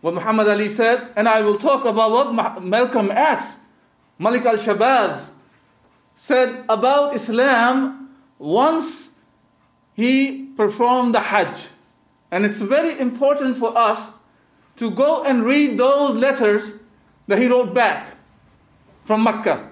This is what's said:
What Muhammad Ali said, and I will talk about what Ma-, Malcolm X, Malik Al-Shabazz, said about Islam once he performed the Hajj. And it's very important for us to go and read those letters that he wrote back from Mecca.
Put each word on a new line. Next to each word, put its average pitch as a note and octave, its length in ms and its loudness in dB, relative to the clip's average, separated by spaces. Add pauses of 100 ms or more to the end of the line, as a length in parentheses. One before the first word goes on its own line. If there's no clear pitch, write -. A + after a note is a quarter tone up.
What E3+ 120 -2
Muhammad G#3 340 0
Ali G#3 220 0
said, A#3 460 0
and G#3+ 120 2
I A3 140 4
will G#3 160 0
talk C4+ 280 0
about A3 260 2
what C4 220 0
Ma-, G#3+ 260 -4
Malcolm G#3+ 520 0
X, C4 460 -2 (600)
Malik A#3+ 280 -2
Al-Shabazz, G#3+ 840 0 (880)
said B3 520 -2
about C4+ 480 2
Islam B3+ 960 0 (300)
once B3+ 720 -2 (840)
he C4+ 600 0
performed A#3+ 580 0
the A3 60 2
Hajj. F#3 480 -2 (640)
And F#3+ 140 0
it's G#3 140 -4
very C#4+ 380 -2
important C4+ 600 -2
for A3+ 200 -2
us A3 340 0 (680)
to A3+ 140 -4
go D4 320 0
and B3+ 200 0
read C4 340 2
those C#4 380 2
letters A3+ 560 0 (560)
that G3+ 120 2
he B3 80 2
wrote A#3+ 260 2
back A3 420 0 (880)
from G#3+ 200 0
Mecca. G#3 480 -2